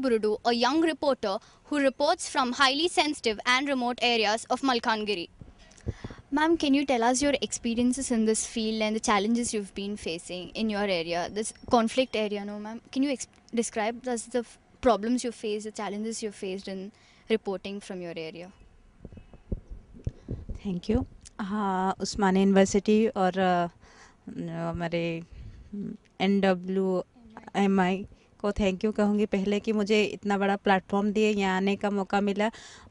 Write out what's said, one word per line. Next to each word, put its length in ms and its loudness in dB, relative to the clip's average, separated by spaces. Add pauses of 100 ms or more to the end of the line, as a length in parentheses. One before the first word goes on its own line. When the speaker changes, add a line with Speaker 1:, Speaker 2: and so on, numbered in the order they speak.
Speaker 1:
Burudu, 420 2
a 80 4
young 280 2
reporter 560 0 (280)
who 140 -4
reports 480 2
from 260 0
highly 340 4
sensitive 580 0
and 220 2
remote 340 -2
areas 480 2
of 120 0
Malkangiri. 680 0 (1000)
Ma'am, 260 4
can 160 2
you 120 4
tell 180 2
us 180 4
your 200 2
experiences 680 0
in 140 2
this 200 2
field 360 -2
and 140 0
the 40 -2
challenges 540 2
you've 220 -6
been 220 -6
facing 520 -8
in 200 -4
your 140 -2
area, 480 0
this 220 -6 (160)
conflict 460 2
area, 300 -4
no, 140 -10
ma'am? 220 -12 (100)
Can 120 0
you 60 0
ex-, 180 -6 (260)
describe 540 -2
us 160 -4
the 160 -4
f-, 180 -8 (220)
problems 440 2
you 80 -4
faced, 340 -6
the 60 -10
challenges 520 -6
you 80 -6
faced 360 -8
in 240 -10 (380)
reporting 500 -4
from 220 -10
your 140 -10
area? 360 -12 (2000)
Speaker 2:
Thank 240 -6
you. 200 0 (340)
हाँ, 580 -2
उस्मानिया 440 2
यूनिवर्सिटी 640 4
और, 300 0
अ, 300 2 (840)
हमारे, 720 -4 (500)
हम्म, 220 -8 (260)
एनडब्ल्यूएमआई 1800 0 (360)
को 100 0
थैंक 340 0
यू 60 0
कहूँगी 340 2
पहले 340 0
कि 120 -4
मुझे 320 2
इतना 340 -2
बड़ा 180 2
प्लेटफॉर्म 560 2
दिए, 180 2
यहाँ 280 2
आने 180 0
का 140 -2
मौका 320 0
मिला 300 0 (400)